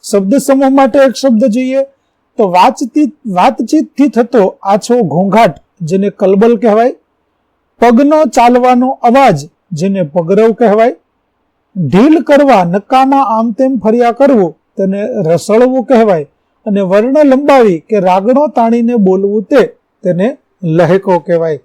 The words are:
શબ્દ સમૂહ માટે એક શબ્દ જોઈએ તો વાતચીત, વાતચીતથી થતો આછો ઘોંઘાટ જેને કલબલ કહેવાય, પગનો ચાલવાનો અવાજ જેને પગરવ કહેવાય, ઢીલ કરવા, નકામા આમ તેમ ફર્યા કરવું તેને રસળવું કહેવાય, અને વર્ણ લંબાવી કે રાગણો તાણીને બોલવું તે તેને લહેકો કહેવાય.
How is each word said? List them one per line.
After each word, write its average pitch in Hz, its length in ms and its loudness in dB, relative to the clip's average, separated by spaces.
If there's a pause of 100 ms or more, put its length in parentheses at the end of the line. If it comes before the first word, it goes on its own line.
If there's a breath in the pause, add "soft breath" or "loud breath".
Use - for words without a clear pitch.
(100)
શબ્દ 202 260 0
સમૂહ 269 320 0
માટે 269 300 0
એક 269 160 2
શબ્દ 240 300 0
જોઈએ 254 380 -2 (540)
તો 220 120 0
વાતચીત, 233 680 0 (100)
વાતચીતથી 247 800 -2
થતો 214 540 -2
આછો 220 400 -2
ઘોંઘાટ 185 520 0 (280)
જેને 190 280 -4
કલબલ 208 460 0
કહેવાય, 226 400 0 (840)
પગનો 285 460 2
ચાલવાનો 247 640 2
અવાજ 233 600 0 (240)
જેને 185 300 -4
પગરવ 175 500 0
કહેવાય, 226 440 0 (800)
ઢીલ 196 440 2
કરવા, 277 440 2
નકામા 262 520 0
આમ 233 360 -2
તેમ 262 260 -2
ફર્યા 233 340 0
કરવું 233 440 0 (200)
તેને 196 300 -4
રસળવું 226 800 -2
કહેવાય, 214 460 0 (360)
અને 202 140 -2
વર્ણ 214 440 0
લંબાવી 262 560 2
કે 208 200 -4
રાગણો 196 460 0
તાણીને 233 480 -2
બોલવું 202 480 0
તે 214 240 0 (360)
તેને 185 340 -4 (260)
લહેકો 175 560 0
કહેવાય. 165 460 -4